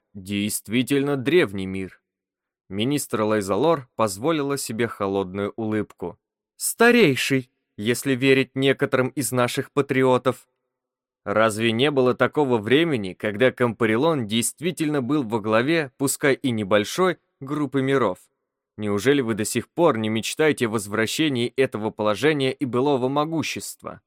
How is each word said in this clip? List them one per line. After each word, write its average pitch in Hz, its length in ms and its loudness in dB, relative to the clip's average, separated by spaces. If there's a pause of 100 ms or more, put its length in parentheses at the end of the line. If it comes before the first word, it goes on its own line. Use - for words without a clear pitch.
(140)
действительно 110 1040 -2
древний 120 480 0
мир». 95 340 -10 (720)
Министр 110 540 -2
Лайзалор 110 720 0
позволила 139 600 -2
себе 117 320 -4
холодную 98 680 -2
улыбку. 107 640 -6 (380)
«Старейший, 170 920 2 (280)
если 120 360 -2
верить 131 420 2
некоторым 135 540 0
из 131 220 -6
наших 123 400 -2
патриотов». 131 760 0 (800)
Разве 110 460 2
не 123 180 2
было 127 240 2
такого 127 440 2
времени, 113 560 0
когда 107 380 0
Кампарилон 120 760 0
действительно 147 720 -2
был 139 220 -2
во 110 160 -4
главе, 131 580 0
пускай 139 360 0
и 127 180 -2
небольшой, 107 680 0 (220)
группы 139 420 -2
миров? 131 380 0 (560)
Неужели 107 460 2
вы 113 120 -2
до 104 120 -4
сих - 240 -4
пор 156 280 2
не 110 120 -2
мечтаете 127 560 0
о 110 40 -2
возвращении 113 840 -2
этого 110 360 0
положения 127 600 0
и - 140 -6
былого 127 420 0
могущества? 147 1000 -6